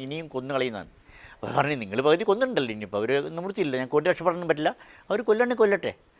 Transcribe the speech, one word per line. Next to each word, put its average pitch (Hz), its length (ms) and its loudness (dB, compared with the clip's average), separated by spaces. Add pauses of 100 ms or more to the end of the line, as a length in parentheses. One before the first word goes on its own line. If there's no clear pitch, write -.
ഇനിയും 156 240 -8
കൊന്നു 131 260 -6
കളയുന്നതാണ്. 117 360 -2 (440)
അപ്പോൾ 113 220 -8
പറഞ്ഞു, 143 260 2
"നിങ്ങൾ 101 180 -4
പകുതി 156 240 4
കൊന്നിട്ടുണ്ടല്ലോ, 202 520 0
ഇനിയിപ്പോൾ 104 240 -6
അവർ 113 100 -2 (260)
നിവൃത്തിയില്ല, 175 400 -4
ഞങ്ങൾക്ക് 127 200 -2
ഓടി 151 140 2
രക്ഷപ്പെടാനും 175 380 0
പറ്റില്ല, 160 220 2 (400)
അവർ 214 120 0
കൊല്ലണേ 233 320 4
കൊല്ലട്ടെ" 196 380 2 (280)